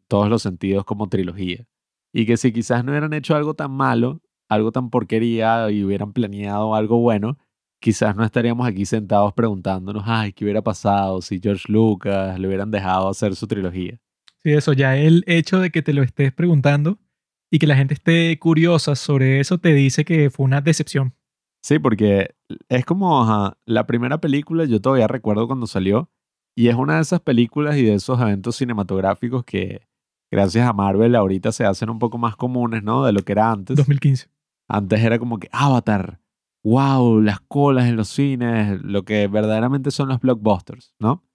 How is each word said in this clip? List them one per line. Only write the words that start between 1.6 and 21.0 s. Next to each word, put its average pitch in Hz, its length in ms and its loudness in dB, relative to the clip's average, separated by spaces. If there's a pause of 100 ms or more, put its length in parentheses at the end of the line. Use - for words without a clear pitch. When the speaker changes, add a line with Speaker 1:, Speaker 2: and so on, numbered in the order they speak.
Speaker 1:
Y 117 100 0
que 113 140 2
si 127 120 2
quizás 117 320 -2
no 131 100 -6
hubieran 151 200 -4
hecho 151 240 -2
algo 147 160 -2
tan 147 200 -8
malo, 131 500 -2 (260)
algo 110 240 0
tan 127 160 -4
porquería, 113 840 -2
y 104 140 -2
hubieran 101 300 -4
planeado 101 600 -4
algo 107 240 2
bueno, 117 400 0 (420)
quizás 107 360 0
no 110 80 0
estaríamos 120 420 -2
aquí 98 200 -4
sentados 104 480 0
preguntándonos, 98 720 -4
"Ay, 110 260 -2
¿qué - 120 -10
hubiera 104 180 -2
pasado 98 580 -2
si 92 200 -8
George 98 300 -4
Lucas 98 680 0
le 95 80 -4
hubieran 98 220 -4
dejado 95 380 0
hacer 98 280 -2
su 110 100 -8
trilogía?". 95 540 -6 (420)
Speaker 2:
Sí, 151 100 2
eso, 147 200 2
ya 135 240 2
el 160 300 6
hecho 170 340 2
de 185 100 0
que 160 120 -2
te 156 100 -2
lo 143 100 2
estés 135 300 0
preguntando 147 680 2 (540)
y 160 60 4
que 156 80 2
la 143 100 4
gente 139 180 2
esté 165 440 2
curiosa 165 580 4
sobre 135 420 2
eso 170 200 0
te 165 160 4
dice 139 300 4
que 151 260 2
fue - 160 -2
una 135 140 2
decepción. 139 540 -2 (480)